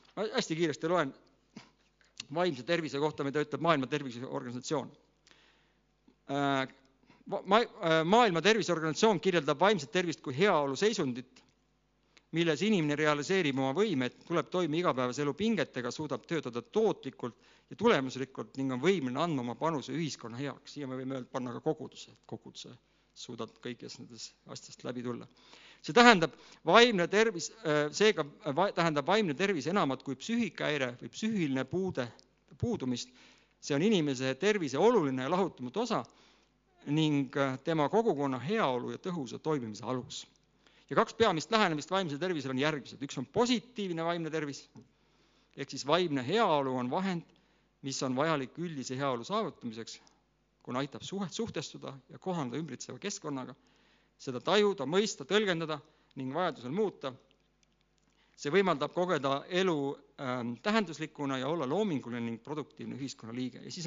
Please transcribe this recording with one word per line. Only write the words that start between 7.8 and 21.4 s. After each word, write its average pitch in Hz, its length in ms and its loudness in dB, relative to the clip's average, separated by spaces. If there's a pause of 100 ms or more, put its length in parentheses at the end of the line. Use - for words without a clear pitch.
Maailma 190 400 6
Terviseorganisatsioon 175 720 4
kirjeldab 151 400 2
vaimset 190 320 4
tervist 180 300 -2
kui 131 160 -8
heaolu 151 400 2
seisundit, 156 640 -2 (920)
milles 160 240 2
inimene 175 400 4
realiseerib 151 560 2
oma 135 160 2
võime, 147 380 0
et - 80 -14 (100)
tuleb 170 240 0
toime 170 240 0
igapäevase 139 480 0
elu 143 80 0
pingetega, 143 560 -2
suudab 139 400 -6
töötada 135 320 -4
tootlikult 143 760 -2 (320)
ja 139 100 -14
tulemuslikult 131 800 0
ning 135 160 -2
on 123 60 -6
võimeline 147 400 0
andma 160 240 0
oma 117 100 -6
panuse 151 400 -4
ühiskonna 117 400 -6
heaks. 135 400 -10
Siia 139 140 -8
me 131 100 -8
võime 131 160 -6
öelda, 123 160 -10
panna 123 240 -6